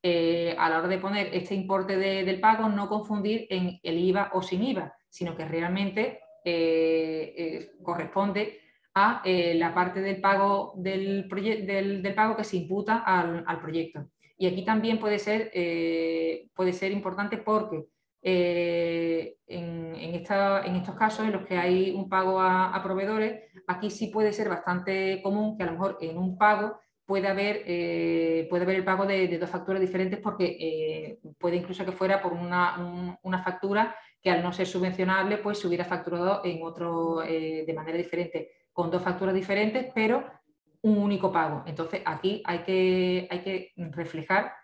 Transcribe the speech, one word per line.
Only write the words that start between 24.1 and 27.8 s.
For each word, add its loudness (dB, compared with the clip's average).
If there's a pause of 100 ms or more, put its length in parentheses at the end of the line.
ser -2
bastante 0
común 0
que -2
a 0
lo -2
mejor -2
en -6
un -2
pago 4 (260)
puede 0
haber, 0
eh, 0